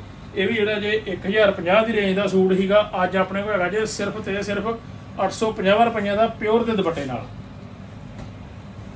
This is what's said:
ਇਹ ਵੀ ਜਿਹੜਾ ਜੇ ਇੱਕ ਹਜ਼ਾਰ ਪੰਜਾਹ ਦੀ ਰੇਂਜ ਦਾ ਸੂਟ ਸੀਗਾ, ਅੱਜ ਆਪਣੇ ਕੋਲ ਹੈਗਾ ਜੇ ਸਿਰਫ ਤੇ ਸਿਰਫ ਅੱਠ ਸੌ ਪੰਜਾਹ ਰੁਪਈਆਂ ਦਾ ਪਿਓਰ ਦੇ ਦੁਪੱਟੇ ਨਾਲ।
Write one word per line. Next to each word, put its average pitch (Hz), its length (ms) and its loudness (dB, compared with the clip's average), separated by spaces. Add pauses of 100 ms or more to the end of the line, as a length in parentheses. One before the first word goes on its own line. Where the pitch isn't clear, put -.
(360)
ਇਹ 196 120 0
ਵੀ 233 60 0
ਜਿਹੜਾ 208 260 0
ਜੇ 214 260 0
ਇੱਕ 185 200 -6
ਹਜ਼ਾਰ 202 260 6
ਪੰਜਾਹ 190 320 4
ਦੀ 226 100 0
ਰੇਂਜ 196 220 2
ਦਾ 202 120 2
ਸੂਟ 190 260 4
ਸੀਗਾ, 196 380 4 (120)
ਅੱਜ 180 140 0
ਆਪਣੇ 190 240 0
ਕੋਲ 208 100 -4
ਹੈਗਾ 180 160 0
ਜੇ 214 180 0
ਸਿਰਫ 208 360 -4
ਤੇ 196 200 -4
ਸਿਰਫ 196 260 -4 (560)
ਅੱਠ 185 80 0
ਸੌ 220 200 0
ਪੰਜਾਹ 214 340 4
ਰੁਪਈਆਂ 208 300 0
ਦਾ 220 120 4
ਪਿਓਰ 226 360 2
ਦੇ 226 80 0
ਦੁਪੱਟੇ 165 340 0
ਨਾਲ। 120 200 -6 (1700)